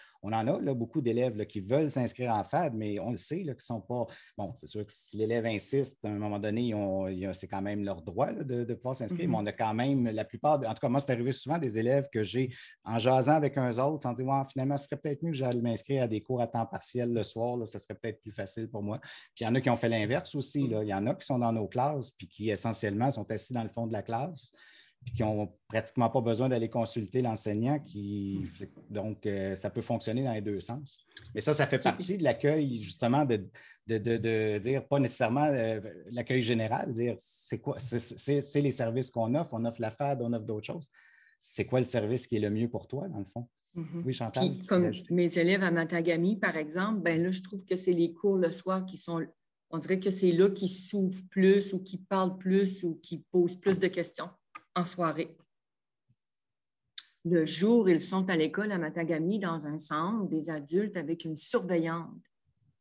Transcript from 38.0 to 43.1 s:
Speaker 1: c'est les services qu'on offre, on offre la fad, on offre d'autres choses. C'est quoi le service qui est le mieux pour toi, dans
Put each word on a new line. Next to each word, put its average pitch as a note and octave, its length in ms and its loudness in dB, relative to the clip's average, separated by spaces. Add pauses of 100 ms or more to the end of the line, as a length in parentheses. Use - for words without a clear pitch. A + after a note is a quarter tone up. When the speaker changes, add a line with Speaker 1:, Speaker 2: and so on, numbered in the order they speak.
Speaker 1:
c'est C#3+ 200 0
les C#3+ 120 2
services B2 380 -2
qu'on A#2 240 0
offre, E3 200 -2
on A2+ 100 -2
offre A#2 160 -4
la G#2+ 100 -2
fad, C#3 320 -2
on A#2+ 100 -2
offre G#2+ 140 -4
d'autres G#2+ 200 -6
choses. - 220 -8 (520)
C'est - 260 -4
quoi B2+ 140 4
le A#2 60 2
service A#2 400 0
qui A2+ 100 0
est G#2+ 40 2
le G#2 100 2
mieux A2 180 0
pour A#2 200 -6
toi, E3 200 -6
dans C#3 100 -8